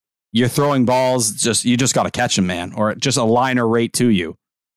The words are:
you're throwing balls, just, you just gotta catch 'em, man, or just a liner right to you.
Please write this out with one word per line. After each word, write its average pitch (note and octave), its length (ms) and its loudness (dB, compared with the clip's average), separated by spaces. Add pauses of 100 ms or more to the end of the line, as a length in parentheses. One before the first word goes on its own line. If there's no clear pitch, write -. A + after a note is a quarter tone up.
(320)
you're B2 160 2
throwing C#3+ 360 0
balls, B2+ 480 0
just, G#2+ 320 -2
you A#2+ 140 2
just C3 160 0
gotta G#2+ 160 2
catch B2 260 -2
'em, F#2+ 100 2
man, F2+ 280 -6
or G#2+ 200 -2
just - 220 -2
a B2 80 0
liner B2 420 2
right A#2 280 0
to B2 140 2
you. F2 280 0 (400)